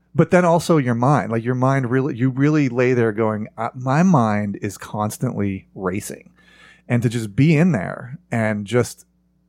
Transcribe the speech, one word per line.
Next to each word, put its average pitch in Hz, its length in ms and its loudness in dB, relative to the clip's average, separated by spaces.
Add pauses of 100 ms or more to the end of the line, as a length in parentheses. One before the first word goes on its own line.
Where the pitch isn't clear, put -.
(140)
But 156 180 2
then 180 120 4
also 170 320 2
your 123 200 2
mind, 120 360 0
like, 117 140 -2
your 127 100 0
mind 131 340 0
really, 131 240 -2
you 123 160 0
really 143 380 2
lay 123 260 2
there 113 200 2
going, 107 340 -2 (100)
uh, 113 160 -6
my 131 300 0
mind 107 580 2
is 104 160 -8
constantly 104 1000 -6
racing. - 580 -8 (560)
And 123 120 2
to 123 60 0
just 110 260 -4
be 151 220 4
in 175 160 4
there 123 480 -6 (140)
and 107 340 -2
just 117 380 -2 (440)